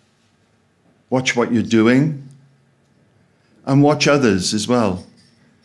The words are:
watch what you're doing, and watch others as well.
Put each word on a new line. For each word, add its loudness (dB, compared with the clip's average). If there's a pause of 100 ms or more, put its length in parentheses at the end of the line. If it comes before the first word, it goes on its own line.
(1080)
watch -4
what -2
you're 0
doing, 0 (1400)
and 2
watch 2
others 0
as -4
well. -2 (600)